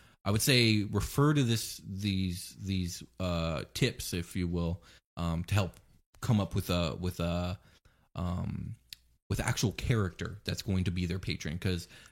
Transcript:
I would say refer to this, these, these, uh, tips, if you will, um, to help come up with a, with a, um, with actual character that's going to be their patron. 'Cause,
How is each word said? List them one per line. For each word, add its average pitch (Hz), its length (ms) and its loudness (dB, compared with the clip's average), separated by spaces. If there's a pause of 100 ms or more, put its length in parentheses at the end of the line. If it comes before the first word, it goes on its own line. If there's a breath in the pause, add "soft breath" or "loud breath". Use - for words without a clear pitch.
(260 soft breath)
I 98 60 2
would 110 100 4
say 113 420 6
refer 139 500 2
to 147 100 4
this, 117 440 0
these, 95 760 -2
these, 92 420 -2 (160)
uh, 82 440 -2 (120)
tips, - 380 -2
if 85 220 -6
you 90 120 0
will, 85 340 -2 (340 soft breath)
um, 85 300 -2
to - 80 -2
help 98 260 0 (420)
come 107 180 4
up 95 160 -2
with 95 160 -2
a, 85 280 2
with 90 200 -4
a, 87 400 -2 (560 soft breath)
um, 90 580 -4 (560)
with 104 100 0
actual - 340 0
character 95 720 -2
that's 90 180 -2
going 92 220 0
to 95 60 2
be 90 140 0
their 90 140 -4
patron. 80 400 -4
'Cause, 90 280 -2 (240 loud breath)